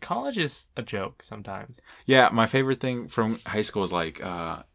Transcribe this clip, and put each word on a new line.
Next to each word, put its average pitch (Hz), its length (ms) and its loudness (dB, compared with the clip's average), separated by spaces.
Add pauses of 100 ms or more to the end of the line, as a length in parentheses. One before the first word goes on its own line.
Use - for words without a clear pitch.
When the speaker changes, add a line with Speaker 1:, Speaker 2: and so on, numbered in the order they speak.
Speaker 1:
College 240 380 -6
is - 280 -4 (100)
a 127 60 -6
joke - 420 -8
sometimes. 101 560 -14 (260)
Speaker 2:
Yeah, 131 260 10
my 113 140 4
favorite 131 320 2
thing 123 300 -4
from 110 380 0
high 104 160 0
school 104 200 -2
is 90 100 -2
like, 82 300 -4
uh, 85 400 -8 (120)